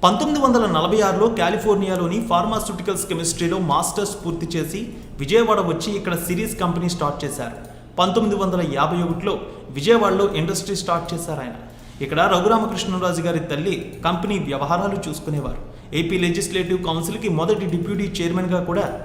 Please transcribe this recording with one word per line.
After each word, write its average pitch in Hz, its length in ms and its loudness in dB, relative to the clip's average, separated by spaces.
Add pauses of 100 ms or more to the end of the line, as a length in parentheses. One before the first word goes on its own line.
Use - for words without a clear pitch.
పంతొమ్మిది 294 400 4
వందల 240 220 6
నలభై 180 340 2
ఆరులో 196 280 4
కాలిఫోర్నియాలోని 196 1000 2
ఫార్మాస్యూటికల్స్ 208 760 0
కెమిస్ట్రీలో 170 520 -2
మాస్టర్స్ 175 580 0 (100)
పూర్తి 165 200 -4
చేసి 196 460 -4 (260)
విజయవాడ 208 420 4
వచ్చి 185 360 0
ఇక్కడ 180 200 -2
సిరీస్ 190 440 -2
కంపెనీ 175 280 0
స్టార్ట్ 147 360 -2
చేశారు. 120 320 -6 (400)
పంతొమ్మిది 202 400 4
వందల 185 280 2 (100)
యాభై 156 280 2
ఒకటిలో 175 360 -2 (320)
విజయవాడలో 196 640 4
ఇండస్ట్రీ 170 420 -2
స్టార్ట్ 170 380 -2
చేశారు 156 260 -4
ఆయన. 120 160 -8 (440)
ఇక్కడ 139 200 0
రఘురామకృష్ణరాజు 185 1000 2
గారి 170 180 0
తల్లి 151 640 -4
కంపెనీ 180 340 0
వ్యవహారాలు 165 720 -2
చూసుకునేవారు. 147 540 -4 (340)
ఏపీ 170 220 0
లెజిస్లేటివ్ 175 680 0
కౌన్సిల్కి 165 440 -2
మొదటి 180 380 2
డిప్యూటీ 180 380 0
చైర్మన్గా 175 600 0
కూడా 175 200 0 (200)